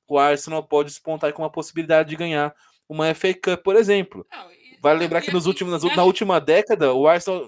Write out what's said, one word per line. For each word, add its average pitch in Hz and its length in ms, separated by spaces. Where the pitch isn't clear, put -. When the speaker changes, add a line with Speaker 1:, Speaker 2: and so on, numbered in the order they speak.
Speaker 1:
o 143 100
Arsenal 147 460
pode 147 260
despontar 156 440
com - 80
uma 156 100
possibilidade 160 580
de 156 60
ganhar 151 380
uma 156 200
F 160 220
A 185 40
Cup, 180 300
por 196 120
exemplo. 196 560
Speaker 2:
Não, - 200
e, - 300
Speaker 1:
Vale 151 140
Speaker 2:
não, 165 100
Speaker 1:
lembrar 165 140
Speaker 2:
e 170 40
Speaker 1:
que 190 80
nos 175 120
Speaker 2:
assim, 165 60
Speaker 1:
últimos, 175 340
Speaker 2:
e 170 40
Speaker 1:
na 170 60
Speaker 2:
acho 185 100
Speaker 1:
última 185 360
década, 156 540
o 135 140
Arsenal, 175 400